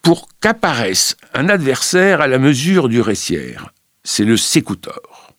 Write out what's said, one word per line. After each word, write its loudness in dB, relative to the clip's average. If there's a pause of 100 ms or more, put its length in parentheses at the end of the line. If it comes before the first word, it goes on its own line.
pour 2 (120)
qu'apparaisse -2 (180)
un 0
adversaire 2
à 2
la 2
mesure 2
du 2
rétiaire. -4 (340)
C'est -2
le 2
sécutor. -6